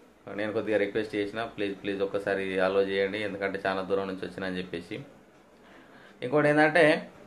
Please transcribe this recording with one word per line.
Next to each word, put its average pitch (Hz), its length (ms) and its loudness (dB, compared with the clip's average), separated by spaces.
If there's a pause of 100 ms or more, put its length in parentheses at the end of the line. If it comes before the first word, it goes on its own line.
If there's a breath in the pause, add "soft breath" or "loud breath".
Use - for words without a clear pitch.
(340)
నేను 104 180 -4
కొద్దిగా 104 260 0
request 101 360 -2
చేసిన, 104 300 -2
"please, 98 380 -6
please 98 200 -2
ఒక్కసారి 98 580 -2
అలౌ 95 220 4
చేయండి, 98 360 0
ఎందుకంటే 98 480 -4
చాలా 95 140 0
దూరం 95 280 -2
నుంచి 95 180 -8
వచ్చినా" 95 200 -8
అని 92 120 -4
చెప్పేసి. 90 420 -8 (1200 loud breath)
ఇంకోటి 147 260 2
ఏంటంటే, 156 600 6 (180)